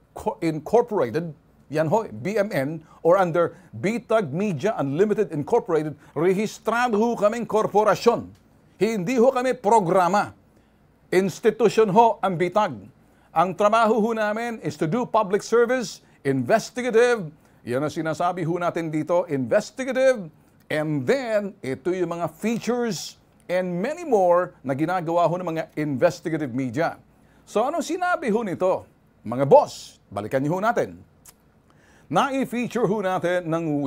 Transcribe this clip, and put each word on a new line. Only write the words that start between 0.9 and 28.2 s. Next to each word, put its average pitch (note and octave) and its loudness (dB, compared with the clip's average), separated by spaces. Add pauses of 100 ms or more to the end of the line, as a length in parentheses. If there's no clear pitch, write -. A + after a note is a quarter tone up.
yan D#3 0
ho, G#3 2
B A#2+ -8
M G#3 -2
N, D#3 -4 (160)
or E3+ 6
under F3 0 (160)
Bitag F#3 -2
Media G3 -2
Unlimited F3+ 0
Incorporated, D#3 -2 (160)
rehistrado G#3 0
ho A#3 2
kaming G#3 0
korporasyon. G3+ 2 (480)
Hindi A3 0
ho B3 6
kami B3+ 0
programa. F#3+ 2 (800)
Institusyon G#3+ 2
ho A3+ 4
ang F#3 -2
Bitag. F3 0 (560)
Ang F3 0
trabaho G#3+ 4
ho A#3 0
namin A3 -4
is D3 -6
to - -4
do G3+ -2
public G#3 0
service, A#3+ 0 (240)
investigative, G3+ 0 (320)
yan A#2+ -2
ang D3 -2
sinasabi F3 -4
ho E3+ -2
natin E3 -2
dito, E3 0
investigative, A3 0 (400)
and D3+ -2
then A3 0
ito D3+ -4
yung E3+ -4
mga E3+ -4
features A3+ -4 (320)
and F3+ -2
many D#4 -6
more F3+ 2
na C3+ -4
ginagawa E3+ 0
ho E3+ 2
ng E3+ -6
mga D#3+ -4 (160)
investigative D3+ -2
media. C3 -4 (480)
So G#3 0
anong D4+ -4
sinabi F4 -2